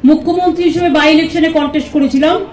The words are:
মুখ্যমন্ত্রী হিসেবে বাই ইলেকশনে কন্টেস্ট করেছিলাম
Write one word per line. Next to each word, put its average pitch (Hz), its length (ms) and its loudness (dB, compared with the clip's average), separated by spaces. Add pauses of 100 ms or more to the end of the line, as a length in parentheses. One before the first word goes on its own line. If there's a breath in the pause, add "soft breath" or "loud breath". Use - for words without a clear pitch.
মুখ্যমন্ত্রী 339 580 0
হিসেবে 349 260 0
বাই 294 240 2
ইলেকশনে 320 360 0
কন্টেস্ট 294 420 -2
করেছিলাম 294 460 0 (160)